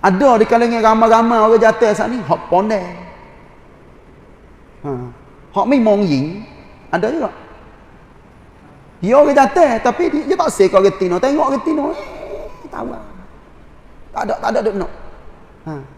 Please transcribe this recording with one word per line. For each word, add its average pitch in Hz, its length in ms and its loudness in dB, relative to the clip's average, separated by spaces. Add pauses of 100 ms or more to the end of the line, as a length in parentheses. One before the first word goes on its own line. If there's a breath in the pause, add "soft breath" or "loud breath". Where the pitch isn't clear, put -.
Ada 285 300 4 (100)
di 220 80 6
kalangan 233 320 0
ramai-ramai 226 560 4
orang 220 240 4
jatuh 220 320 4
saat 208 160 -2
ni, 247 80 -6
hak 165 320 -4
pandai. 202 320 0 (2000)
Ha. - 20 -6 (640)
Hak 196 160 -2
memang 220 320 2
yin, 165 480 -2 (400)
ada 202 240 -2
juga. 294 160 -4 (1800)
Dia 247 160 4
orang 285 160 4
jatuh, 285 340 4 (140)
tapi 247 240 0
dia, 294 240 -2
dia 359 80 0
tak 320 80 0
seka 196 320 4
orang 196 160 2
tino. 180 240 -2
Tengok 285 240 0
orang 277 220 -2
tino, 302 260 -2
eh, - 80 -10 (720)
tahu - 160 -10
lah. - 160 -14 (1120)
Tak - 80 -6
ada, 208 160 -4
tak 214 80 -4
ada 226 160 0
duk 208 160 -2
nak. 170 100 -8 (760)
Ha. 156 40 -10 (260)